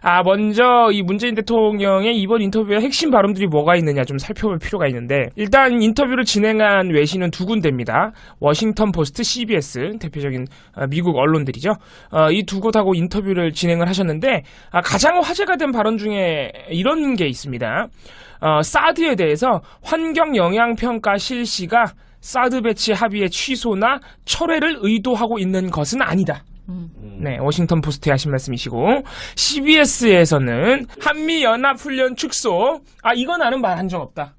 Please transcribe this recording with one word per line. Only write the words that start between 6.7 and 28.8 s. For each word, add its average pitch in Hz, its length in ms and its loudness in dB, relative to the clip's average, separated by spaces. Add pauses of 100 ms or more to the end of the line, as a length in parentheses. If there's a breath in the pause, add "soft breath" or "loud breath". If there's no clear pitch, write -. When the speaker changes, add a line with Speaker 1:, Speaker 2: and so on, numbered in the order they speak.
Speaker 1:
외신은 160 420 2
두 185 120 -6
군데입니다. 160 680 0 (260 loud breath)
워싱턴 208 540 2
포스트, 165 320 -2
씨비에스, 208 760 -4
대표적인, 139 440 -6 (320 soft breath)
어, 135 100 -4
미국 160 300 0
언론들이죠. 143 540 0 (420 loud breath)
어, 156 180 4
이 190 140 2
두 196 160 -6
곳하고 208 340 2
인터뷰를 180 560 -2
진행을 170 380 0
하셨는데, 185 540 0 (280 loud breath)
아, 175 100 2
가장 294 400 2
화제가 349 360 -2
된 277 160 -2
발언 220 260 0
중에 185 540 -4 (180)
이런 262 460 0
게 175 100 0
있습니다. 123 640 -6 (540 loud breath)
어, 151 200 2
사드에 320 540 2
대해서 175 440 2 (220 soft breath)
환경 320 540 0
영향 214 400 2
평가 220 400 -2
실시가 220 680 -2 (340 soft breath)
사드 254 420 -2
배치 220 300 -2
합의의 202 380 0
취소나 240 680 -2 (260 loud breath)
철회를 320 580 0
의도하고 220 580 0
있는 185 300 -2
것은 160 320 -4
아니다. 160 420 -2 (240)
Speaker 2:
음. 180 280 -12
Speaker 3:
음. - 260 -16
Speaker 1:
네, 135 180 -6
워싱턴 160 400 0
포스트에 143 300 -4
하신 139 220 0
말씀이시고, 131 680 -2 (340 loud breath)